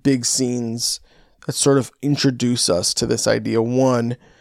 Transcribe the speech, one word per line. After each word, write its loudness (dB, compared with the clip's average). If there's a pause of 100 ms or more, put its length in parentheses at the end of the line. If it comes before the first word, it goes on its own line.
big 2
scenes -2 (480)
that -4
sort 2
of -2 (100)
introduce 0
us 0
to -2
this -2
idea. 0
One 0 (240)